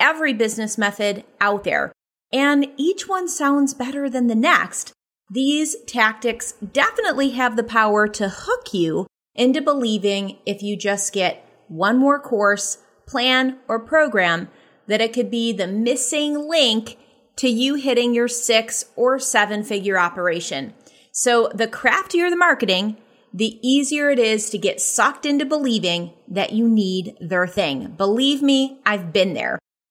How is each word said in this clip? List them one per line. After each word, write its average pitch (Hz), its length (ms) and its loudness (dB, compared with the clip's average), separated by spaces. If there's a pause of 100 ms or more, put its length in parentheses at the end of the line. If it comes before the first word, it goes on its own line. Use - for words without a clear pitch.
every 311 320 2
business 220 440 -2
method 202 480 -2 (160)
out 202 220 0
there. 160 300 -2 (400)
And 277 440 2
each 349 300 -2
one 370 220 -4
sounds 285 440 2
better 277 380 -6
than 247 160 0
the 233 80 2
next. 226 580 0 (380)
These 294 460 0 (100)
tactics 233 680 -2
definitely 277 760 0
have 240 240 -2
the 233 80 -2
power 214 460 2
to 208 200 -4
hook 494 460 -6
you 170 320 0 (300)
into 254 240 2
believing 214 840 -2
if 202 160 -6
you 202 140 -4
just 202 360 -4
get 185 340 -2 (220)
one 196 300 2
more 277 200 4
course, 202 600 0 (280)
plan, 254 520 0 (100)
or 226 100 -2
program, 214 680 2 (380)
that 214 160 2
it 226 100 0
could 226 180 0
be 233 220 0
the 185 160 -2
missing 294 800 -2
link 240 480 0 (400)
to 262 120 0
you 254 280 0
hitting 240 360 0
your 240 140 2
six 226 600 -2 (100)
or 254 220 2
seven 208 440 -2
figure 202 340 -2
operation. 170 760 -2 (380)
So 240 420 2
the 220 140 -2
craftier 349 600 0
the 349 80 0
marketing, 214 600 2 (360)
the 220 340 -4
easier 285 440 2
it 269 80 2
is 220 320 2
to 208 80 -6
get 175 220 -2
sucked - 440 0
into 285 220 0
believing 202 640 -2 (140)
that - 260 -4
you 233 160 2
need 185 520 0
their 180 260 -2
thing. 160 500 -4
Believe 262 460 2
me, 269 420 2
I've 190 280 -2
been 190 200 2
there. 67 280 -4 (300)